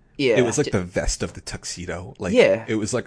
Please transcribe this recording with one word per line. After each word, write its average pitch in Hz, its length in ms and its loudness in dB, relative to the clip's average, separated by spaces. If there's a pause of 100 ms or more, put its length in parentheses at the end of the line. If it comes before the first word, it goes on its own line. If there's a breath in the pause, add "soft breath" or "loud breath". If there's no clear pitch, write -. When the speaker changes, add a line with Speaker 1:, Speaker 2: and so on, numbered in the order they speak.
(180)
Speaker 1:
Yeah. 123 200 2
Speaker 2:
It 127 40 8
was 113 160 2
like 147 80 2
Speaker 1:
J- - 60 -6
Speaker 2:
the 98 100 2
vest - 400 -4
of 95 120 -6
the - 80 -16
tuxedo. 85 760 -12
Like, 95 160 -4
Speaker 1:
Yeah. 113 340 4
Speaker 2:
it 113 80 0
was 107 160 -2
like, 117 160 -2